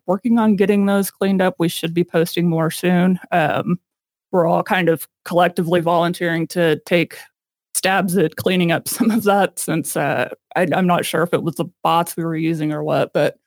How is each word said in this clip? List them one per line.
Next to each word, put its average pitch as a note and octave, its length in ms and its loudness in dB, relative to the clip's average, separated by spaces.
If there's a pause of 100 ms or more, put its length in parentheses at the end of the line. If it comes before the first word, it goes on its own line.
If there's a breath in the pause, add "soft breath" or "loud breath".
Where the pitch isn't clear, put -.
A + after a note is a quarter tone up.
working A3+ 320 0
on A3 200 4
getting G3+ 280 2
those G3 240 0
cleaned G3 320 0
up. F3+ 180 2
We E3+ 100 2
should E3 240 -6
be F3 100 0
posting F3 460 0
more D#3+ 200 0
soon. F3+ 500 2 (120)
Um, C#3+ 480 0 (540)
we're F3 120 4
all F3 180 2
kind F#3 260 0
of D#3+ 180 -2 (160)
collectively F3 560 2
volunteering E3+ 680 0
to E3 380 0
take F3 300 0 (580)
stabs F#3+ 440 0
at D#3+ 180 0
cleaning F3+ 380 0
up - 140 -4
<laughs> - 20 -8
some A3+ 220 0
of G#3+ 120 0
that G3 360 2
since, D#3+ 360 -4
uh, C#3+ 320 -2 (300)
I, F3 160 0
I'm F#3 140 2
not E3+ 180 2
sure E3 180 -2
if F3 100 -2
it D3 100 0
was E3 120 -4
the E3+ 140 -6 (140)
bots E3 340 0
we E3+ 80 -6
were E3 100 -4
using D#3 380 -2
or D3+ 100 -6
what, D3 300 -2
but D3 340 0